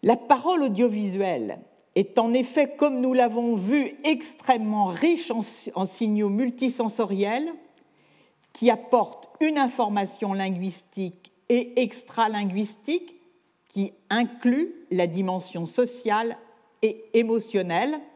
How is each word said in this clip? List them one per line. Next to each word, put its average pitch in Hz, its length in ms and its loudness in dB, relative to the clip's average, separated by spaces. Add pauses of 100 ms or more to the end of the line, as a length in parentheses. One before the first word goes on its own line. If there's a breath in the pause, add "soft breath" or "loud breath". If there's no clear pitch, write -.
La 233 140 6
parole 294 440 2
audiovisuelle 196 1000 0 (340)
est 196 240 2
en 233 120 2
effet, 269 440 2
comme 277 260 2
nous 254 120 2
l'avons 240 420 2
vu, 233 480 0
extrêmement 220 840 0
riche 285 460 0
en, 226 100 -2 (320)
en 190 120 -2
signaux 208 440 0
multisensoriels 233 1200 -2 (1000 soft breath)
qui 233 160 4
apportent 233 600 0 (100)
une 311 180 2
information 208 760 0
linguistique 190 1000 -6 (160)
et 240 340 2
extralinguistique 214 1300 -2 (540)
qui 196 240 -4 (160)
inclut 240 680 0 (160)
la 180 160 2
dimension 180 580 -4
sociale 226 720 -2 (440)
et 220 320 0
émotionnelle. 220 840 0 (180)